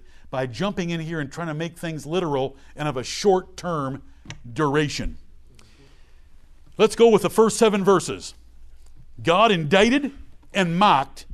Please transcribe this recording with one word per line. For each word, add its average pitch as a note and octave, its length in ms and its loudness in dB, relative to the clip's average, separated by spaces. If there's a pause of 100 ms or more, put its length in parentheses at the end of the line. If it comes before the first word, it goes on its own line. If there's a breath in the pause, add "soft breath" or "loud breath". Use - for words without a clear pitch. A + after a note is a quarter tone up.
(300 soft breath)
by C3+ 160 -4
jumping F#3+ 440 -6
in E3 100 -6
here D#3+ 200 -8
and C#3+ 120 -8
trying E3+ 140 -10
to D3+ 80 -8
make E3+ 240 -8
things D#3+ 260 -10
literal C#3+ 540 -4 (180 soft breath)
and D3 100 -6
of C3+ 120 -4
a B2 40 -6
short-term F3 1000 -2 (500 soft breath)
duration. C#3+ 640 -2 (1600 soft breath)
Let's G3+ 200 2
go A#3 120 8
with G#3 140 4
the F3+ 80 0
first A3 260 2
seven G#3 260 2
verses. E3+ 520 0 (880)
God F3+ 280 4
indicted G#3 640 2 (400)
and F3 260 -2
mocked E3+ 560 2